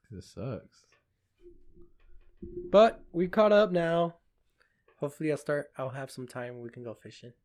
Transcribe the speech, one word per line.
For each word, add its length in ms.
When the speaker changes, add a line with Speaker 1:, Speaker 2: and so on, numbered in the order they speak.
Speaker 1:
It 120
sucks. 640
Speaker 2:
But 420
we 160
caught 240
up 200
now. 440
Hopefully 320
I'll 60
start, 400
I'll 120
have 220
some 160
time 340
we 80
can 140
go 100
fishing. 400